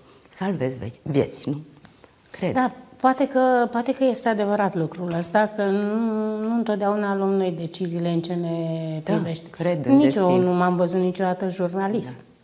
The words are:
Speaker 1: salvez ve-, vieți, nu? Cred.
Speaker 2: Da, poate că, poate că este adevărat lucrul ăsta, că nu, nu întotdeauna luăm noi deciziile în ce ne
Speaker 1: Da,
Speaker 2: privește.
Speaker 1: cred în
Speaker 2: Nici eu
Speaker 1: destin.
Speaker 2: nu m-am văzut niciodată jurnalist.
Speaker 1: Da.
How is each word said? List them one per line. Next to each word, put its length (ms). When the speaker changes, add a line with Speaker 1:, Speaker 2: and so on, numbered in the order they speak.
Speaker 1:
salvez 500
ve-, 140
vieți, 460
nu? 120
Cred. 240
Speaker 2:
Da, 160
poate 320
că, 420
poate 220
că 120
este 240
adevărat 460
lucrul 380
ăsta, 440
că 80
nu, 720
nu 180
întotdeauna 640
luăm 160
noi 180
deciziile 580
în 120
ce 140
ne 680
Speaker 1:
Da, 80
Speaker 2:
privește. 380
Speaker 1:
cred 360
în 100
Speaker 2:
Nici 180
eu 120
Speaker 1:
destin. 160
Speaker 2:
nu 100
m-am 240
văzut 240
niciodată 480
jurnalist. 680
Speaker 1:
Da. 60